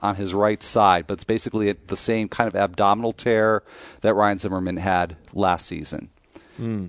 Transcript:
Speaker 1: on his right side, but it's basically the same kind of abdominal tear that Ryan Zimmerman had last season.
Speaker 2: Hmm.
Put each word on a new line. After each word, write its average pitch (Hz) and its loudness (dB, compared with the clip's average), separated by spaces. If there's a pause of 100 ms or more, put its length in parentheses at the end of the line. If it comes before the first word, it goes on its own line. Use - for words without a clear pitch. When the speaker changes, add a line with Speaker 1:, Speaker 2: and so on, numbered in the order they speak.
Speaker 1:
on 101 0
his 98 -6
right 104 2
side, 92 4
but 101 -6
it's - -12
basically 110 0
the - -8
same 110 -2
kind 117 0
of 98 -8
abdominal 104 2
tear 110 2 (400)
that 107 4
Ryan 101 2
Zimmerman 92 -4
had 87 0 (160)
last 92 0
season. 78 -10 (460)
Speaker 2:
Hmm. 110 -6